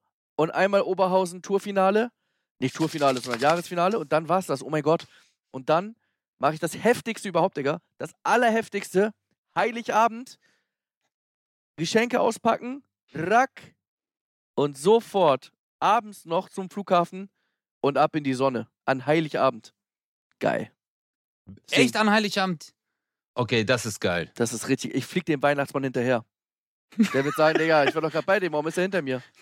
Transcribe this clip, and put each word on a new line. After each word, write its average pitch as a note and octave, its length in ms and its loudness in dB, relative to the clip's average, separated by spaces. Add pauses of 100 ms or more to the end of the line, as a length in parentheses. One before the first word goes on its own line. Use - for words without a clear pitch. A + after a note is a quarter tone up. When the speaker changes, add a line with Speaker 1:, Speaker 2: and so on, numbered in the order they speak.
(360)
Speaker 1:
und D#3+ 160 0
einmal G3 300 2
Oberhausen F#3 600 0
Tourfinale. G3 680 0 (480)
Nicht B2+ 160 -2
Tourfinale, D3 460 2
sondern A#2 200 -6
Jahresfinale. F3 560 0
Und D3+ 160 -4
dann D#3 160 0
war's F3+ 160 0
das. C3+ 160 -4
Oh A2 80 -12
mein D3+ 140 -2
Gott. D#3 240 0 (420)
Und C3 200 -12
dann F#3+ 260 0 (420)
mache C#3+ 160 0
ich D#3 60 -10
das - 160 -4
Heftigste A3 520 -2
überhaupt, E3+ 300 0
Digga. D3 220 -2 (180)
Das D#3 140 -12 (100)
Allerheftigste. G#3+ 920 0 (420)
Heiligabend. A3+ 840 -2 (1400)
Geschenke A3+ 420 0
auspacken. A#3+ 640 -2 (300)
Rack. G3+ 600 0 (800)
Und C#3+ 240 -2
sofort F3+ 760 2 (280)
abends G#3 460 0
noch E3 240 -4
zum F#3+ 200 -10
Flughafen F#3 600 0 (520)
und C#3 160 2
ab D3+ 180 2
in D3+ 80 -2
die C3+ 100 0
Sonne. B2+ 340 0 (180)
An C3+ 200 -2
Heiligabend. C3+ 680 0 (640)
Geil. - 320 -2 (1000)
Speaker 2:
Echt A#3+ 220 4
Speaker 1:
Sing. G#3+ 80 0
Speaker 2:
an G#3+ 100 4
Heiligabend? G3+ 600 0 (600)
Okay, A#2 300 0
das A#2+ 220 0
ist A2 160 -8
geil. F2 340 -2
Speaker 1:
Das A#2 180 -2
ist A2+ 140 -8
richtig. C3 260 -4
Ich C3 120 -4
flieg - 200 -4
dem C#3+ 160 -2
Weihnachtsmann C#3+ 420 -2
hinterher. B2 420 -2 (880)
Der C3+ 120 2
wird D3 100 -4
sagen, D#3 220 4
„Digga, D#3 280 4
ich C3+ 100 0
war D#3+ 60 -2
doch D#3 100 -2
grad D3+ 140 -4
bei G3 140 2
dem, F3+ 140 -2
warum D3+ 140 -2
ist E3 100 -6
er F3+ 60 0
hinter F#3+ 180 -2
mir?“ C3 200 -4 (200)